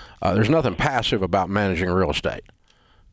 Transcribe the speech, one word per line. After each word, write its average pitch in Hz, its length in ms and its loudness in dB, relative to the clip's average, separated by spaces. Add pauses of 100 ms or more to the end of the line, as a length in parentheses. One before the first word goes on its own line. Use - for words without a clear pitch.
(200)
Uh, 90 140 2
there's 107 160 2
nothing 143 240 2
passive 123 480 -2
about 92 260 0
managing 95 400 0
real 87 220 2
estate. - 320 -4 (720)